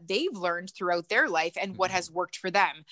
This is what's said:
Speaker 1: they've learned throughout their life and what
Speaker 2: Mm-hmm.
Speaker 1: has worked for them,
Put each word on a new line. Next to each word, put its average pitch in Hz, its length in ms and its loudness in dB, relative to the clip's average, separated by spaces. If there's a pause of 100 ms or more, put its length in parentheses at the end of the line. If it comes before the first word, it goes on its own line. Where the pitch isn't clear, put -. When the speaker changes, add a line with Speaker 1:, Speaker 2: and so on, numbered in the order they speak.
Speaker 1:
they've 262 300 0
learned 175 360 -2
throughout 175 360 0
their 262 220 4
life 165 320 0
and 196 160 -6
what 185 120 2
Speaker 2:
Mm-hmm. 185 60 -2
Speaker 1:
has 175 160 -2
worked 170 260 -4
for 185 140 -4
them, 165 400 2